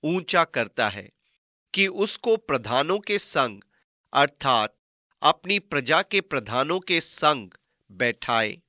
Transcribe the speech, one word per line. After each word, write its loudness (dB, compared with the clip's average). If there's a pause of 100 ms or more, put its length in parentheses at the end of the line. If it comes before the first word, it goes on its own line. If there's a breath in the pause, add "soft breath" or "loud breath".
ऊंचा 2
करता -2
है -10 (640)
कि 2
उसको 0
प्रधानों -2
के -4
संग, -2 (520)
अर्थात 2 (460)
अपनी 2
प्रजा 0
के -2
प्रधानों -2
के 0
संग 0 (420)
बैठाए। -2